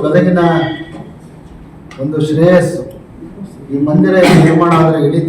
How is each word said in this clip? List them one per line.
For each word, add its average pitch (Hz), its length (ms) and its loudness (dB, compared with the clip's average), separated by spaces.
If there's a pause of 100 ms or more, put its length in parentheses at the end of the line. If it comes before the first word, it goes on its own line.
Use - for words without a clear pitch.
ಗದಗಿನ 175 380 2 (1600)
ಒಂದು 151 160 -4 (100)
ಶ್ರೇಯಸ್ಸು, 165 540 2 (880)
ಈ 139 60 -4 (100)
ಮಂದಿರ 185 260 2 (300)
ನಿರ್ಮಾಣ 165 280 2 (100)
ಆದ್ರೆ 160 240 0
ಇಡೀ 156 220 -2